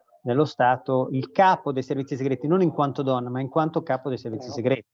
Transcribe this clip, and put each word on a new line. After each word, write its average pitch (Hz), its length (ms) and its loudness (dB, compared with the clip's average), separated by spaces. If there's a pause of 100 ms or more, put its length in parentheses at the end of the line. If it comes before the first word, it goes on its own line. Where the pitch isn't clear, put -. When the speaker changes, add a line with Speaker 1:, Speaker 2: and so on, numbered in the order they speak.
(220)
Speaker 1:
dello 131 240 2
Stato 127 640 0
il 131 200 -4
capo 185 400 4
dei 131 100 -2
servizi 135 340 -4
segreti, 135 300 -4
non 175 160 2
in 165 100 2
quanto 143 300 -2
donna, 123 300 -2
ma 127 100 -4
in 135 80 -4
quanto 160 320 0
capo 131 280 -4
dei 123 100 -4
servizi 117 300 -10
Speaker 2:
Vero. 104 40 -10
Speaker 1:
segreti. 123 400 0